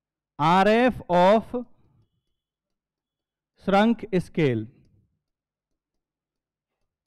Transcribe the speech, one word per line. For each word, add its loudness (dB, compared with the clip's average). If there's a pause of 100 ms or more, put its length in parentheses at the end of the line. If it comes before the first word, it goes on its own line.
(380)
आरएफ़ 0 (120)
of 2 (2000)
shrunk 0 (120)
scale -4 (2500)